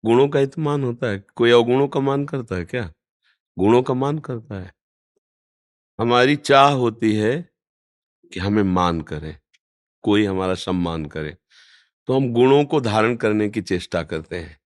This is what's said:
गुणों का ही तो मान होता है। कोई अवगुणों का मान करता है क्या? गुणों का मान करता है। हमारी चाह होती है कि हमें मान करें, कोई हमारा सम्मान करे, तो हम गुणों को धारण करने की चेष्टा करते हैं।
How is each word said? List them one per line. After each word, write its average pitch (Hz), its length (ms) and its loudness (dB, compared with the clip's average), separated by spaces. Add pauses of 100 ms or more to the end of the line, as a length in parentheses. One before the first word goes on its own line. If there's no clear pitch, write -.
गुणों 120 240 4
का 147 100 0
ही 139 80 2
तो 147 160 -10
मान 147 220 -2
होता 120 220 -6
है। 101 180 -6 (100)
कोई 120 160 4
अवगुणों 120 380 4
का 139 120 -4
मान 139 240 -2
करता 123 320 -8
है 87 80 -6
क्या? 101 280 -10 (640)
गुणों 110 240 4
का 131 120 -2
मान 139 240 -2
करता 110 420 -12
है। 90 140 -18 (1300)
हमारी 120 360 2
चाह 139 340 4
होती 113 440 0
है 117 340 -2 (840)
कि - 80 -10
हमें 101 220 0
मान 90 380 0
करें, 78 380 -12 (640)
कोई 107 220 2
हमारा 95 300 -2
सम्मान 85 520 -6
करे, 76 300 -12 (720)
तो 131 100 0
हम 131 160 -2
गुणों 131 320 4
को 143 160 -2
धारण 110 360 0
करने 107 320 -2
की 104 140 -6
चेष्टा 87 400 -6
करते 80 340 -10
हैं। 82 300 -14